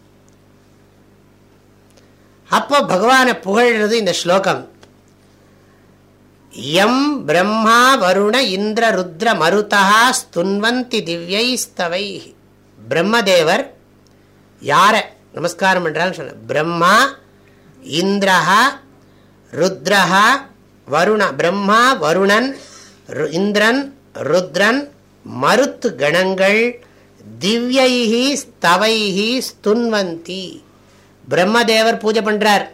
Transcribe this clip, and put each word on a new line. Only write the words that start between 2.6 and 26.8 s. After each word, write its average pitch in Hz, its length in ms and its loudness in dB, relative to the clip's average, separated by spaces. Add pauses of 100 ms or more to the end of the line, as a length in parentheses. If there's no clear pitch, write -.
பகவானை 233 480 2
புகழ்றது 214 580 0
இந்த 208 220 0
ஸ்லோகம். 170 560 -2 (1800)
எம் 226 720 0
பிரம்மா 220 680 2
வருண 202 460 0
இந்திர 214 500 -2
ருத்ர 180 440 -4
மருதா 196 480 0 (260)
ஸ்துன்வந்தி 220 960 -2
திவ்யை 185 580 -4
ஸ்தவை. 185 720 -8 (540)
பிரம்மதேவர் 190 720 2 (1000)
யார 185 400 2 (320)
நமஸ்காரம் 180 520 -2
பண்றான்னு 160 260 -2
சொன்ன. 151 200 -12 (160)
பிரம்மா, 170 680 2 (680)
இந்திரஹா, 190 800 2 (880)
ருத்ரஹா, 185 760 0 (600)
வருண, 180 480 0
பிரம்மா, 202 580 2
வருணன், 202 640 0 (500)
ரு-, 147 240 -6
இந்திரன், 208 680 -2 (160)
ருத்ரன், 185 760 -2 (340)
மருத்து 175 720 -2
கணங்கள் 190 880 0 (560)